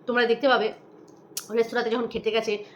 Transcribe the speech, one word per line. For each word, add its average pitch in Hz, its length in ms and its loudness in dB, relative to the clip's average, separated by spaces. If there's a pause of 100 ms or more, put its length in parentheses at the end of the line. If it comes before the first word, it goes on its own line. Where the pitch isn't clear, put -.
তোমরা 240 200 4
দেখতে 233 220 2
পাবে 220 240 2 (800)
রেস্তোরাঁতে 226 380 -2
যখন 233 160 -2
খেতে 226 240 -4
গেছে, 214 340 -2 (120)